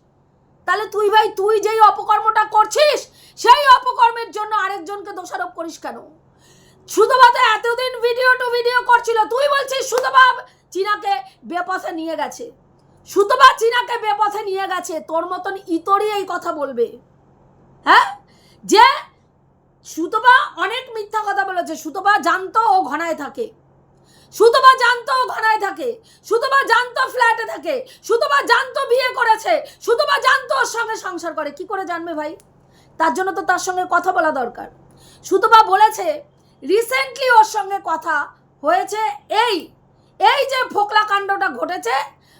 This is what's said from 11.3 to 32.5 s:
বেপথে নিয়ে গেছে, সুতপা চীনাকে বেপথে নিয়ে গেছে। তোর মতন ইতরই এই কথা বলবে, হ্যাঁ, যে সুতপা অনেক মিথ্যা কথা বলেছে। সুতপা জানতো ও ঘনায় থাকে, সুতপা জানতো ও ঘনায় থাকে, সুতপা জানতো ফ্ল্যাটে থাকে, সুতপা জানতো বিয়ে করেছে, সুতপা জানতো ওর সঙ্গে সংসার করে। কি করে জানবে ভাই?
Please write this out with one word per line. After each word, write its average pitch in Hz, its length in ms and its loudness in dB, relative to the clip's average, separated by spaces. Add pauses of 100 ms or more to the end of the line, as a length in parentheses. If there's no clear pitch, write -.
বেপথে 359 460 -6
নিয়ে 320 240 -8
গেছে, 254 360 -8 (540)
সুতপা 466 520 4
চীনাকে 480 400 -2
বেপথে 415 460 -2
নিয়ে 392 240 -4
গেছে। 359 320 -6
তোর 320 260 -4
মতন 370 320 -8 (100)
ইতরই 392 440 0
এই 403 160 -4
কথা 349 260 -6
বলবে, 262 440 -4 (840)
হ্যাঁ, 359 320 4 (500)
যে 392 180 6 (1000)
সুতপা 453 800 2
অনেক 494 320 -4
মিথ্যা 427 320 -6
কথা 392 200 -2
বলেছে। 339 300 -6
সুতপা 381 440 0
জানতো 370 400 -2 (100)
ও 381 120 4
ঘনায় 311 340 -4
থাকে, 262 380 -10 (800)
সুতপা 508 460 6
জানতো 480 440 0
ও 494 60 -2
ঘনায় 440 320 -2
থাকে, 311 420 -6 (220)
সুতপা 539 400 0
জানতো 480 480 0
ফ্ল্যাটে 466 340 0
থাকে, 311 400 -8 (180)
সুতপা 554 380 0
জানতো 494 480 0
বিয়ে 508 200 0
করেছে, 440 560 0 (160)
সুতপা 554 380 0
জানতো 523 360 0
ওর 508 100 0
সঙ্গে 440 300 -6
সংসার 339 380 -10
করে। 294 180 -8
কি 359 140 -14
করে 381 200 -8
জানবে 339 280 -8
ভাই? 302 220 -8 (640)